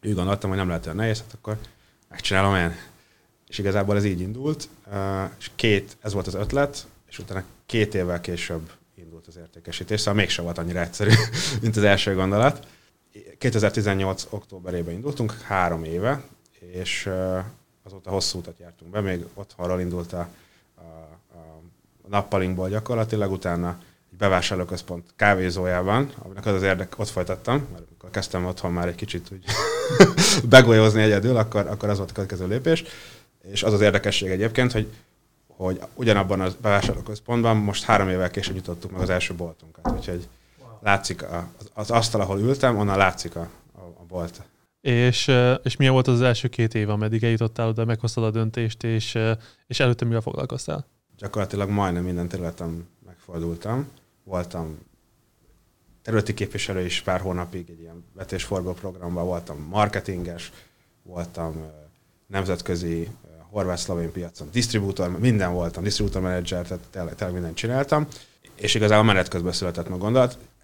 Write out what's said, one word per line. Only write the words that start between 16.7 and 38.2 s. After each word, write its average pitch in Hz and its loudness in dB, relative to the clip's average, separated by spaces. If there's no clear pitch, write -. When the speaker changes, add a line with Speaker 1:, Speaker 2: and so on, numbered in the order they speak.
Speaker 1:
és, 92 -6
ö, 92 -2
azóta 95 -16
hosszú 92 -2
utat 85 -14
jártunk 85 -20
be, 104 -4
még 92 -2
otthonról 90 -4
indult 87 -6
a, 85 -8
a, 90 -20
a 80 -20
nappalinkból 95 0
gyakorlatilag, 107 -2
utána 87 -2
egy 90 -20
bevásárlóközpont 90 -2
kávézójában, 92 2
aminek 98 -10
az 104 2
az 92 0
érdek-, 95 0
ott 104 -4
folytattam, 104 -2
mert 87 -16
amikor - -20
kezdtem 92 -4
otthon 90 -4
már 87 -2
egy 87 -6
kicsit 90 -10
úgy 92 -16
<laughs> 175 6
begolyozni 110 10
egyedül, 107 4
akkor, 107 2
akkor 104 -4
az 104 2
volt 95 -4
a - -14
következő 92 -6
lépés. 135 0
És 98 -6
az 107 4
az 101 4
érdekesség 101 4
egyébként, 113 2
hogy, 110 -2
hogy 92 -4
ugyanabban 101 2
a 92 0
bevásárlóközpontban 110 2
most 101 0
három 101 4
évvel 92 0